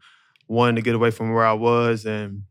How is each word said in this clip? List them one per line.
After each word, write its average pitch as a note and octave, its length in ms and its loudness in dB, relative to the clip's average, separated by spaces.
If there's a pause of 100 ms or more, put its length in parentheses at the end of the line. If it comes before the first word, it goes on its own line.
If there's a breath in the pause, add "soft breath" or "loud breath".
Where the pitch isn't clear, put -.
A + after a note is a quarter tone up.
(480 soft breath)
Wanted A#2+ 280 2
to A#2 60 -4
get A#2 140 0
away A#2 160 2
from A2+ 200 -4
where A2+ 140 2
I A2 80 4
was, A#2 500 0
and G#2 460 -8